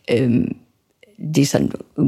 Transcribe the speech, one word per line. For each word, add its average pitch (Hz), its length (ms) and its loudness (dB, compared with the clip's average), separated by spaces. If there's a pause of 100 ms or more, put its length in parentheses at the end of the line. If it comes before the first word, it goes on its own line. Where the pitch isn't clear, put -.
(120)
øhm, 120 440 0 (800)
det - 60 4
er 143 40 4
sådan 139 260 0 (360)